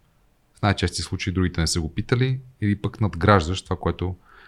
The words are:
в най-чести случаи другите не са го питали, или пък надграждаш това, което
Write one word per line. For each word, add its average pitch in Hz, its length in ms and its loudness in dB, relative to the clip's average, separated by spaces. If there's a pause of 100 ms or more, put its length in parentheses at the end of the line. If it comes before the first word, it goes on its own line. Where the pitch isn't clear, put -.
(540)
в - 80 -6
най-чести 95 400 0
случаи 92 300 -4
другите 90 280 0
не 80 60 2
са 87 140 0
го 80 80 -4
питали, 127 520 0 (200)
или 101 160 2
пък - 240 -6
надграждаш 95 640 2
това, 92 140 -4
което 90 380 -4 (340)